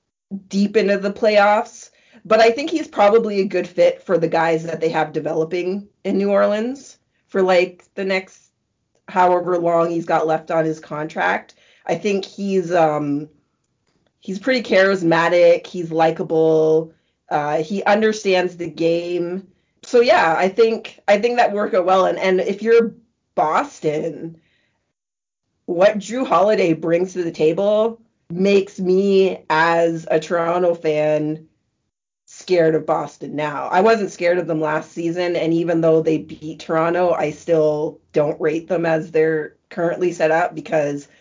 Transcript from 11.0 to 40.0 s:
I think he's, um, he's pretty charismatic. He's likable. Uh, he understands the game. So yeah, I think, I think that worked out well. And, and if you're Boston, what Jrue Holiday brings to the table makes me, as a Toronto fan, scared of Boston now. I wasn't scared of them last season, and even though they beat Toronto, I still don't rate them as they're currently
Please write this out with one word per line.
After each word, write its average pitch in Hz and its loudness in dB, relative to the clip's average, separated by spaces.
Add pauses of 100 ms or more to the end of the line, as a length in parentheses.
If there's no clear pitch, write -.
I 175 -4
think 196 -4
he's, 190 -4
um, 151 0 (920)
he's 196 -10
pretty 254 -2
charismatic. 175 4
He's 170 -10
likable. 160 2 (360)
Uh, 151 -2
he 196 -6
understands 208 0
the 170 -10
game. 175 -4 (340)
So - 2
yeah, 226 2
I 185 0
think, 226 -2
I 208 4
think 240 0
that 226 2
worked 208 -4
out 180 0
well. 185 4
And, 175 -2
and 190 0
if 202 -4
you're 226 4 (400)
Boston, 165 -4 (1300)
what 196 2
Jrue 214 -6
Holiday 190 2
brings 170 -2
to 180 -4
the 165 -4
table 202 0 (300)
makes 196 0
me, 190 2
as 165 2
a 160 0
Toronto 170 0
fan, 151 -2 (840)
scared 165 2
of 151 -4
Boston 151 -6
now. 143 -6
I 180 0
wasn't 214 2
scared 175 0
of 165 -4
them 160 -4
last 151 -4
season, 175 -4
and 165 -2
even 170 0
though 160 4
they 156 0
beat - -14
Toronto, 175 0
I 151 -2
still 151 -2 (120)
don't 147 0
rate 165 -4
them 165 -2
as 160 -2
they're 156 0 (120)
currently 180 -2